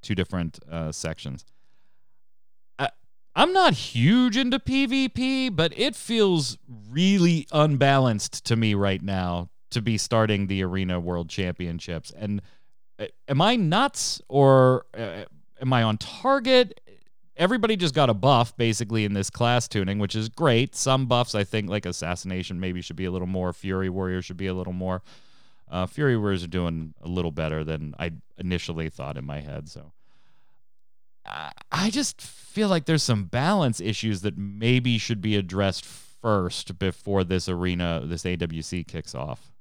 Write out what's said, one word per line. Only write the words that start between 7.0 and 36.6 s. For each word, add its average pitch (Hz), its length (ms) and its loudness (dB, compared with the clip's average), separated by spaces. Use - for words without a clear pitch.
unbalanced 139 960 4
to 117 100 2
me 110 180 4
right 98 280 2
now 90 460 -2
to 120 100 -2
be 110 160 0
starting 107 520 2
the 95 140 0
Arena 92 360 -2
World 85 320 -4
Championships. 85 800 -6
And, 101 320 -6
uh, 107 80 -8
am 143 120 0
I 220 160 4
nuts, 214 720 0
or, 131 560 6
uh, 101 280 -10
am 127 120 0
I 120 120 4
on 107 120 2
target? 254 840 0
Everybody 208 400 2
just 175 180 0
got 143 160 4
a 110 40 4
buff, 120 440 4
basically, 110 480 0
in 101 80 0
this 98 160 -2
class 120 360 2
tuning, 98 320 -2
which 101 160 -2
is 110 140 -4
great. 127 460 2
Some 131 320 0
buffs, 120 280 0
I 101 100 2
think, 101 260 -4
like 101 160 -2
Assassination, 90 720 -6
maybe 90 220 -4
should 85 140 -12
be 92 100 -6
a 90 40 -4
little 90 180 -4
more. 90 260 -4
Fury 95 340 -4
Warrior 92 320 -4
should 90 160 -12
be 95 120 -6
a 92 40 -4
little 90 220 -6
more. 92 280 -4
Uh, 92 160 -2
Fury 131 320 0
Warriors 98 260 0
are 87 40 -10
doing 82 520 -4
a 82 80 -12
little 87 220 -2
better 78 340 -4
than 76 340 -6
I 85 120 -4
initially 85 540 -4
thought 69 260 -10
in 67 80 -10
my 71 160 -8
head. 73 300 -12
So 76 220 -18
I, 71 280 -12
I 185 160 0
just 240 320 -4
feel - 480 -6
like 170 160 2
there's 160 200 2
some 107 200 2
balance 135 560 0
issues 101 400 -2
that 98 160 -4
maybe 117 640 0
should 107 240 -4
be 107 140 2
addressed 95 500 0
first - 920 -4